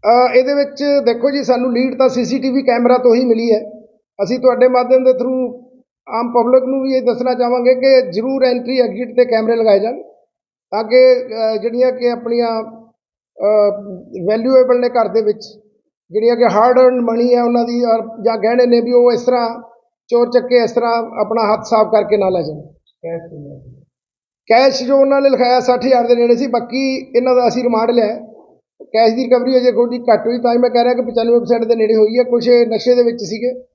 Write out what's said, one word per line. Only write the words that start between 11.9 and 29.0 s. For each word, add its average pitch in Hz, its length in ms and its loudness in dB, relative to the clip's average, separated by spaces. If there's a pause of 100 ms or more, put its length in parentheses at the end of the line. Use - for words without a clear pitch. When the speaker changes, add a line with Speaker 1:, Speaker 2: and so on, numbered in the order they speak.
Speaker 1:
ਕਿ 247 180 -2
ਆਪਣੀਆਂ, 240 360 -4
ਅਹ, 220 1200 -4 (600)
ਵੈਲਿਊਏਬਲ 254 500 2
ਨੇ 247 80 -2
ਘਰ 233 200 0
ਦੇ 214 140 -2
ਵਿੱਚ, 208 220 -4 (680)
ਜਿਹੜੀਆਂ 226 260 0
ਕਿ 240 80 2
ਹਾਰਡ 226 340 2
ਅਰਨਡ 254 220 4
ਮਨੀ 240 340 0
ਹੈ 240 80 0
ਉਹਨਾਂ 240 220 0
ਦੀ 240 200 -4
ਔਰ 226 380 -4
ਜਾਂ 226 140 0
ਗਹਿਣੇ 233 300 2
ਨੇ 240 140 4
ਵੀ 240 120 -2
ਉਹ 240 200 4
ਇਸ 240 100 -4
ਤਰ੍ਹਾਂ 233 400 -2 (460)
ਚੋਰ 240 200 2
ਚੱਕੇ 247 280 2
ਇਸ 233 160 2
ਤਰ੍ਹਾਂ 233 200 0 (280)
ਆਪਣਾ 214 320 0
ਹੱਥ 220 120 -2
ਸਾਫ਼ 214 240 2
ਕਰਕੇ 208 280 0
ਨਾ 190 120 0
ਲੈ 180 140 -2
ਜਾਣ। 151 180 -10 (420)
Speaker 2:
ਕੈਸ਼ 165 280 -12
ਕਿੰਨਾ 143 280 -18
ਸੀ? 127 240 -20 (640)
Speaker 1:
ਕੈਸ਼ 254 380 2
ਜੋ 269 120 0
ਉਹਨਾਂ 277 240 2
ਨੇ 277 100 2
ਲਿਖਾਇਆ 247 300 2
ਸੱਠ 247 240 -2
ਹਜ਼ਾਰ 247 220 2
ਦੇ 240 80 4
ਨੇੜੇ 240 220 2
ਸੀ, 277 100 -4
ਬਾਕੀ 254 500 -4 (200)
ਇਹਨਾਂ 247 180 0
ਦਾ 247 140 2
ਅਸੀਂ 233 140 -4
ਰਿਮਾਂਡ 233 280 -2
ਲਿਆ 240 160 2
ਹੈ। 226 140 -6 (640)
ਕੈਸ਼ 226 320 0